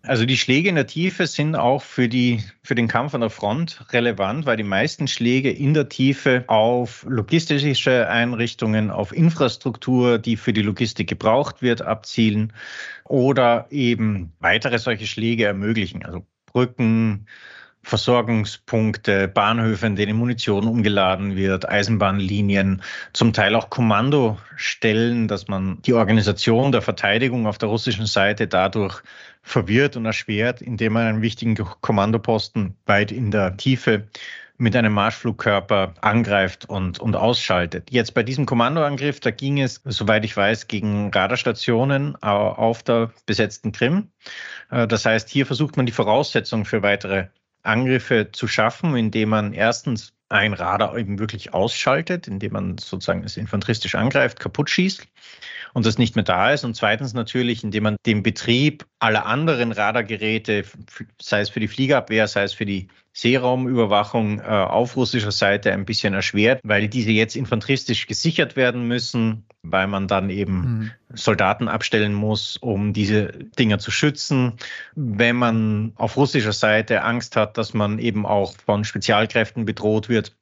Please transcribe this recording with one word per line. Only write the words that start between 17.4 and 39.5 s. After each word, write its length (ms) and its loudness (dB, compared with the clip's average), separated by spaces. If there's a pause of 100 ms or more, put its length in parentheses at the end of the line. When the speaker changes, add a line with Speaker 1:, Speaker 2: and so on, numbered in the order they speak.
Speaker 1:
Versorgungspunkte, 1400 0
Bahnhöfe, 600 0
in 100 0
denen 220 0
Munition 480 0
umgeladen 680 2
wird, 320 0
Eisenbahnlinien, 1160 0 (320)
zum 180 4
Teil 220 2
auch 160 0
Kommandostellen, 1600 0
dass 200 -6
man 380 -4
die 80 4
Organisation 760 4
der 100 2
Verteidigung 640 0
auf 100 -2
der 140 -2
russischen 340 -2
Seite 440 2
dadurch 520 0 (400)
verwirrt 560 0
und 80 -6
erschwert, 560 -2
indem 320 -2
man 140 2
einen 160 0
wichtigen 320 -2
Kommandoposten 1200 -2 (100)
weit 280 2
in 180 -2
der 260 0
Tiefe 520 0 (500)
mit 180 2
einem 160 4
Marschflugkörper 1120 0
angreift 640 2
und, 300 -4
und 180 0
ausschaltet. 760 0
Jetzt 220 0
bei 100 0
diesem 220 -2
Kommandoangriff, 760 0
da 100 -2
ging 280 -2